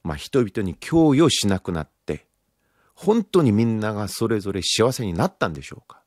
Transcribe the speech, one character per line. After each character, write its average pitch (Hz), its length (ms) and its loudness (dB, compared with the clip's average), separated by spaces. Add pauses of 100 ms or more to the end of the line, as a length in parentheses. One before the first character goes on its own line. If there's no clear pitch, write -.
ま 80 120 -6
あ、 - 20 -6
人 120 300 0
々 101 180 -6
に 87 120 -4
供 160 380 2
与 147 160 6
し - 180 0
な 92 120 2
く 90 140 -6
な 78 100 -4
っ - 60 -12 (160)
て、 76 200 -8 (720)
本 214 300 0
当 175 180 2
に 120 80 4
み 110 140 4
ん 110 160 -2
な 107 120 -2
が 104 140 -4
そ 110 220 -4
れ 110 100 0
ぞ 98 140 -6
れ 92 100 -4
幸 131 300 2
せ 120 120 -6
に 92 60 -4
な 98 160 0
っ - 100 -8
た 92 120 -2
ん 80 40 -8
で 71 80 -10
し - 120 -18
ょ - 120 -20
う - 40 -20
か。 - 180 -20